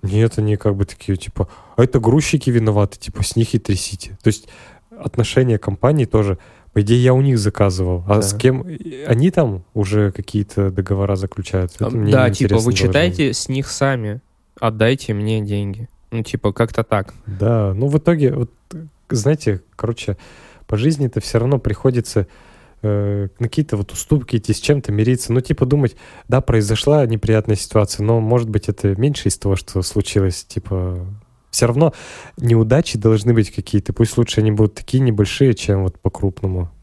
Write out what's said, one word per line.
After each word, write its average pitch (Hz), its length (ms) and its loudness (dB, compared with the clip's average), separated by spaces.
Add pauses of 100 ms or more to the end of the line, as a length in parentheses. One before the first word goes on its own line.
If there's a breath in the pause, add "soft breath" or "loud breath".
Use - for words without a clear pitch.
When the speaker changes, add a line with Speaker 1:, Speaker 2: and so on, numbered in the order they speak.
Speaker 1:
Нет, 107 360 0
они 104 180 0
как 101 180 0
бы 98 100 0
такие, - 300 -6
типа, - 320 -6 (300 loud breath)
«А 117 60 6
это 123 160 2
грузчики 131 500 2
виноваты, 107 480 2
типа, - 260 -8
с - 120 -4
них 117 180 0
и 117 60 2
трясите». - 640 -6
То - 60 4
есть - 180 -4 (500 loud breath)
отношение 120 600 0
компании 127 460 0
тоже, 101 340 0 (340 soft breath)
по 104 80 2
идее, 120 220 4
я 127 100 6
у 131 80 4
них 135 160 2
заказывал, 92 720 0
а 101 80 4
Speaker 2:
Да. 110 80 4
Speaker 1:
с 101 100 -2
кем, 127 320 0 (420)
они 127 220 4
там 110 340 0 (120)
уже 104 360 0
какие-то 101 600 -2
договора 98 440 -2
заключают. 92 600 -4
Это - 100 -4
Speaker 2:
А, - 60 -2
Speaker 1:
мне 127 200 0
Speaker 2:
да, 131 140 6
Speaker 1:
неинтересно 120 220 0
Speaker 2:
типа, 123 80 2
вы 113 160 2
Speaker 1:
должно - 0 -
быть. 101 60 0 (180)
Speaker 2:
читайте 175 380 2
с - 140 -8
них 135 220 -4
сами, 123 520 -2 (380)
отдайте 113 540 0
мне 107 280 -2
деньги. 101 460 -6 (240)
Ну, 113 120 -4
типа, 107 280 -4
как-то - 320 -2
так. 101 300 -4 (120)
Speaker 1:
Да, 104 480 0
ну, 113 140 0
в 147 100 2
итоге, 147 360 2
вот, 123 180 -4 (580)
знаете, 117 520 0 (160)
короче, 110 400 -6 (540 loud breath)
по 107 60 -2
жизни-то 139 420 0
всё - 200 -2
равно 127 200 0
приходится, 113 680 0 (560 soft breath)
э, 101 460 -2 (120)
на 120 100 -2
какие-то 147 260 -2
вот 101 160 -4
уступки - 460 -2
идти, 104 160 -2
с - 60 -4
чем-то 143 340 0
мириться. 117 400 0
Ну, 127 80 2
типа, 131 240 0
думать, 131 300 0 (340 loud breath)
да, 127 100 4
произошла 120 680 2
неприятная 110 520 0
ситуация, - 480 -2
но, 117 160 2
может 113 280 0
быть, 104 200 -2
это 101 260 0
меньше 131 320 0
из 95 100 -2
того, 98 200 -2
что - 240 -6
случилось, 95 640 -2
типа, 90 600 -6 (460)
всё - 160 2
равно 139 260 2 (440 loud breath)
неудачи 117 600 2
должны 110 360 2
быть 110 200 2
какие-то, - 380 -2
пусть - 260 0
лучше 113 220 0
они 107 120 2
будут 104 240 2
такие - 280 -2
небольшие, 113 500 2
чем 98 300 0
вот 92 160 -4
по-крупному. 92 720 -4 (140)